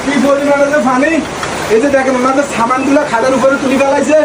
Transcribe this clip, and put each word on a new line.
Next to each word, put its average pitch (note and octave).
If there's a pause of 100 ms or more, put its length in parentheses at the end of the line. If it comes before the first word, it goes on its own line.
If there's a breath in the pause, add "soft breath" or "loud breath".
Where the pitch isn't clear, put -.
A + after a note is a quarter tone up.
কি C#4 (120)
পরিমাণে C#4
যে D4+ (100)
পানি। C4+ (640)
এই A3+
যে C#4+
দেখেন C4
ওনাদের C4+
সামানগুলো C4 (100)
খাটের A#3
উপরে C4+
তুলে C4
ফেলাইছে C#4